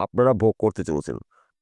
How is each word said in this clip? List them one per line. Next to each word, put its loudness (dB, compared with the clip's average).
আপনারা 2
ভোগ 0
করতে -2
চলেছেন। -6